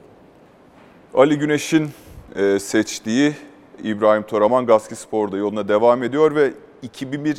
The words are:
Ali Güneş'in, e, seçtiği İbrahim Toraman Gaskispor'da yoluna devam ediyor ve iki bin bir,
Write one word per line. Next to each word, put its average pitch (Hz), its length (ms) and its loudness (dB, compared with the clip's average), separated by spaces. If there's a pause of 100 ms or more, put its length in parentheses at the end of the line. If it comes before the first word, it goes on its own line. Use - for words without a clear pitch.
(1120)
Ali 147 260 4
Güneş'in, 151 500 -2 (460)
e, 98 240 2
seçtiği 113 760 0 (500)
İbrahim 107 400 2
Toraman 113 420 0
Gaskispor'da 107 720 0
yoluna 104 300 -4
devam 120 360 2
ediyor 143 320 0
ve 143 180 0 (280)
iki 127 300 -14
bin 147 140 -10
bir, 151 140 -2